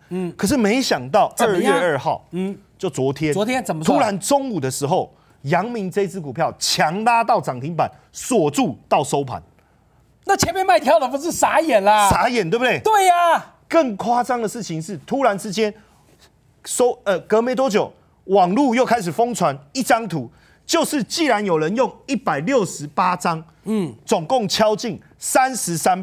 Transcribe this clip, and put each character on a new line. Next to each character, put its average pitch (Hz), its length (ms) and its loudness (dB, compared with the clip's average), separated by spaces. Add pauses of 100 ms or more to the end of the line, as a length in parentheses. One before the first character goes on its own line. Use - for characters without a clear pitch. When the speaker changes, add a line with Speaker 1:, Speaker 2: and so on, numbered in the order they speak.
Speaker 1:
嗯。 180 300 -6
Speaker 2:
可 - 80 0
是 247 100 2
没 226 240 2
想 143 300 -2
到 185 160 4
二 - 100 -8
Speaker 1:
怎 240 140 2
么 180 120 0
样？ - 120 2
Speaker 2:
月 - 40 2
二 160 200 0
号， - 320 -4
Speaker 1:
嗯。 185 260 -6 (220)
Speaker 2:
就 190 100 -4
昨 135 240 -2
天， 147 220 -2
Speaker 1:
昨 202 100 -2
天 254 180 -2
怎 - 140 -6
么 156 80 -8
说？ 233 100 2
Speaker 2:
突 294 60 2
然 208 180 0
中 277 300 0
午 214 100 -4
的 131 120 -2
时 143 160 -4
候， 165 260 -2 (300)
阳 175 280 -2
明 208 200 -6
这 196 180 -2
支 175 100 -10
股 147 140 -10
票 139 260 -2
强 185 460 -2
拉 233 180 4
到 226 160 2
涨 139 220 -6
停 160 160 -8
板， 139 140 0 (200)
锁 175 400 0
住 156 280 -2 (100)
到 165 160 2
收 143 180 -2
盘。 113 200 -10 (800)
Speaker 1:
那 392 120 2
前 349 180 -2
面 381 100 -2
卖 370 140 4
跳 285 220 4
的 262 80 0
不 269 100 -4
是 311 140 -4
傻 240 280 2
眼 254 220 2
啦？ 208 260 6
Speaker 2:
傻 190 200 4
眼， 233 200 0
对 180 80 0
不 240 80 0
对？ 208 140 2
Speaker 1:
对 415 280 4
呀。 339 380 4 (240)
Speaker 2:
更 262 280 2
夸 240 260 -2
张 247 180 -2
的 220 60 -4
事 220 160 -8
情 160 180 -8
是， 180 180 -10
突 262 260 -4
然 208 120 2
之 214 140 -8
间 208 240 -2 (880)
收-， - 380 0
呃， 190 180 0
隔 214 220 2
没 254 140 -2
多 262 120 0
久， 185 240 0 (340)
网 185 280 4
络 262 180 2
又 247 140 2
开 226 160 0
始 175 80 -4
疯 233 240 0
传 151 240 0 (140)
一 262 100 -4
张 233 240 2
图， 151 240 -6 (340)
就 320 200 0
是 285 180 -2
既 - 220 -2
然 214 200 2
有 175 140 0
人 156 160 -2
用 240 180 0 (140)
一 277 80 -2
百 160 260 -2
六 214 240 0
十 - 220 -8
八 180 300 -2
张， 165 260 -4 (220)
Speaker 1:
嗯。 196 280 -4 (120)
Speaker 2:
总 185 200 0
共 226 240 0
敲 214 280 2
进 214 240 -6 (180)
三 262 380 0
十 170 200 -6
三 185 260 0